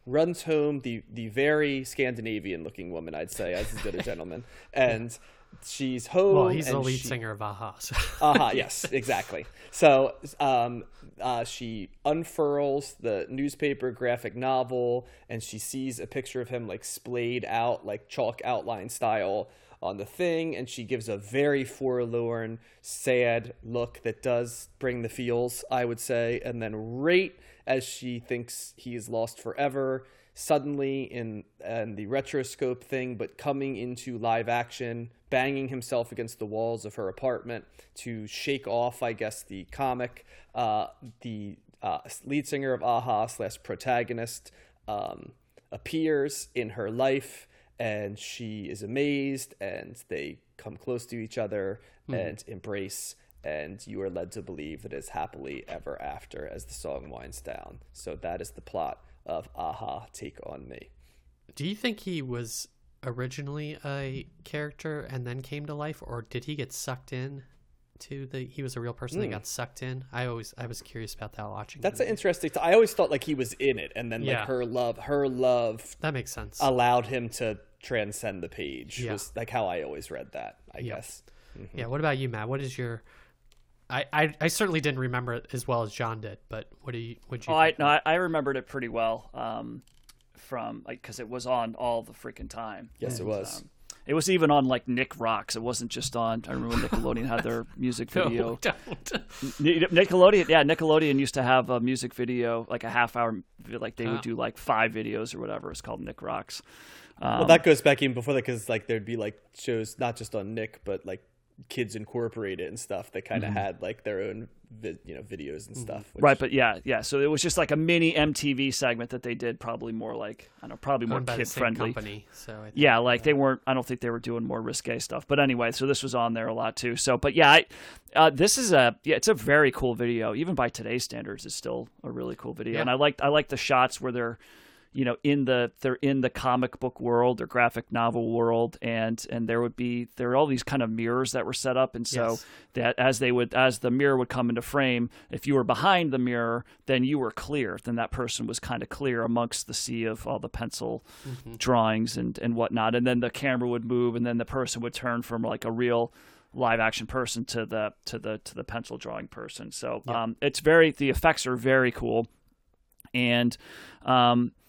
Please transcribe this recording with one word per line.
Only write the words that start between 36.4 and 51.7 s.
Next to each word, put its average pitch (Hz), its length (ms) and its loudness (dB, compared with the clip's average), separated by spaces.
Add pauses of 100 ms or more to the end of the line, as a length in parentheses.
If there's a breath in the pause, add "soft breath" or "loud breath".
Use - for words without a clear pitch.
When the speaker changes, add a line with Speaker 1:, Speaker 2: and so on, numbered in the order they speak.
Speaker 1:
walls 110 400 -2
of 104 100 -12
her 104 140 -4
apartment 117 560 -4 (300 soft breath)
to 113 320 -8
shake - 400 -4
off, 120 360 -2
I 117 100 0
guess, 110 300 -6
the 95 220 -12
comic, 123 600 -4 (300 soft breath)
uh, 107 320 0 (340)
the, 107 360 -10 (240)
uh, 87 180 -2 (260)
lead 143 220 -2
singer 135 260 -2
of 117 80 -4
a-ha 117 460 2
slash - 340 -8
protagonist, 117 880 -4 (360 soft breath)
um, - 440 -6 (400)
appears 151 840 0
in 117 160 -2
her 107 180 -4
life, 135 580 0 (320 soft breath)
and 104 400 -4
she 107 500 -10
is 104 140 -10
amazed, 139 760 -2
and 92 500 -10
they 73 300 -8 (180)
come - 200 -14
close 123 300 -6
to 120 100 -10
each 110 200 -8
other 101 440 -4 (260 soft breath)